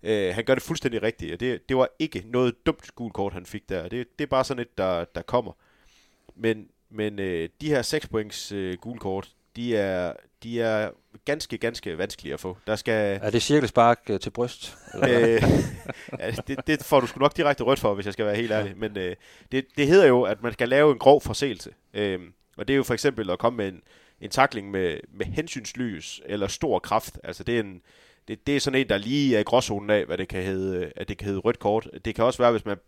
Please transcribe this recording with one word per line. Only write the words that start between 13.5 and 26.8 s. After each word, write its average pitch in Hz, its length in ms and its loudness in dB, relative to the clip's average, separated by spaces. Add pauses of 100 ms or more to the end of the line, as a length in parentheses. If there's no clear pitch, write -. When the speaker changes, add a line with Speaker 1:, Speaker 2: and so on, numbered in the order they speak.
Speaker 2:
øh, 101 100 -2
til 110 100 -8
bryst? - 460 -8 (180)
Eller - 140 0
hvad? 117 200 6
Speaker 1:
Øh, 113 140 4 (380)
<laughs> - 400 -12
ja, 101 100 -6 (180)
det, 135 180 -8
det 151 180 0
får 143 160 6
du 123 60 0
sgu 127 140 -6
nok 143 160 4
direkte 143 280 2
rødt 135 140 4
for, 107 160 2
hvis 98 120 -6
jeg 101 60 -6
skal 107 140 -2
være 104 100 0
helt 113 140 -2
Speaker 2:
Ja. 107 80 2
Speaker 1:
ærlig. 98 180 -4
Men, 104 200 -6
øh, 90 200 -4 (360)
det, 131 120 0 (120)
det 143 100 2
hedder 180 200 8
jo, 123 160 8
at 107 200 0
man 120 100 -2
skal 117 160 0
lave 143 240 6
en 117 60 0
grov 139 220 8
forseelse. 113 500 -4 (240)
Øhm, 95 380 -2 (240)
og 104 120 -8
det 135 60 2
er - 20 4
jo 135 60 4
for 120 120 0
eksempel 110 360 0
at 92 80 0
komme 120 180 0
med 101 120 -4
en, 87 120 -12 (400)
en 107 100 -12
tackling 120 400 0
med, 92 260 -2 (180)
med 98 120 -6
hensynslys 113 1000 -8
eller 101 200 -4
stor 104 320 0
kraft. - 460 -2